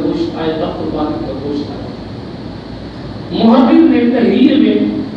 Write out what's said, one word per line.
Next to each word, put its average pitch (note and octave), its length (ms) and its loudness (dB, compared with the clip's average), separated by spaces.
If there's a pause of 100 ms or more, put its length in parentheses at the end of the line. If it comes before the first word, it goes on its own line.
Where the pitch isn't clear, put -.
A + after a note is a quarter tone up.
گوشت E3 380 -4
آئے، D#3+ 120 -2
اب F3 260 -6
قربانی D3+ 480 -4
کا C#3 60 -6 (120)
گوشت D3 260 -6
آئے۔ - 200 -10 (1400)
محرم A#3+ 600 6
نے A#3+ 80 4
تحریر - 580 4
میں G#3 440 2 (160)